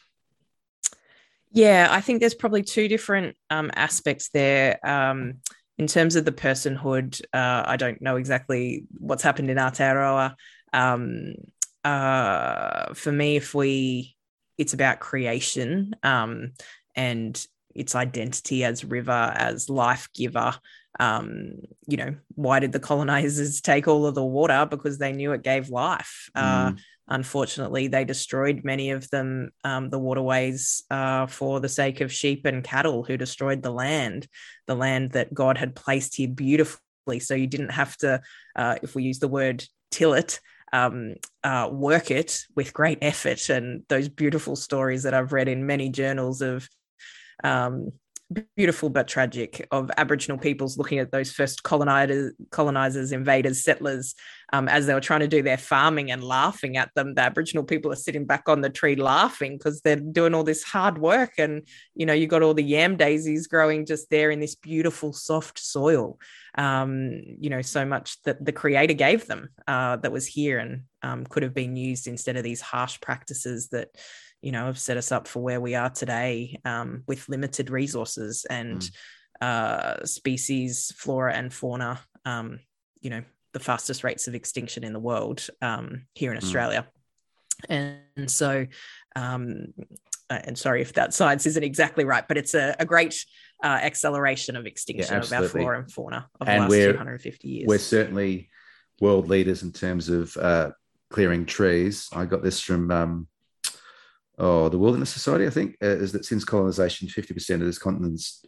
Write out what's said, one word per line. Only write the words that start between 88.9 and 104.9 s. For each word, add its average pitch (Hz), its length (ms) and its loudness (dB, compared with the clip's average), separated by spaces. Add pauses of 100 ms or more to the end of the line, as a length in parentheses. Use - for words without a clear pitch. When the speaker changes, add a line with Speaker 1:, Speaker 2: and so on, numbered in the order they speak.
Speaker 1:
um, 123 580 -6 (560)
uh, 123 140 -4
and 131 140 -10
sorry - 240 0
if - 120 -8
that - 220 2
science 147 320 4
isn't 156 160 2
exactly 147 420 2
right, 131 220 2
but 147 100 0
it's 143 160 -2
a, 147 260 2
a 165 60 0
great, 170 400 2 (380)
uh, 143 180 2
acceleration 143 760 0
of 120 120 -10
extinction - 480 -4
Speaker 2:
Yeah, 101 80 0
Speaker 1:
of 107 80 -6
our 120 80 0
Speaker 2:
absolutely. 85 220 0
Speaker 1:
flora 120 180 -2
and 131 120 -12
fauna - 380 -10 (100)
of 127 80 -4
Speaker 2:
And 104 100 6
Speaker 1:
the 104 40 6
last 101 80 4
Speaker 2:
we're, 101 220 8
Speaker 1:
two - 60 2
hundred 123 260 -10
fifty - 240 -12
years. 127 200 -4
Speaker 2:
we're 104 120 6
certainly 98 720 0 (500)
world 98 280 6
leaders 92 340 4
in 87 80 -8
terms 87 380 -4
of, 85 280 -2
uh, 82 360 4 (360)
clearing 87 380 4
trees. 92 640 2
I 87 120 -4
got 90 180 -2
this 92 160 0
from, 87 320 0
um, 85 360 0 (1080)
oh, 85 320 4
the 87 80 2
Wilderness 120 320 4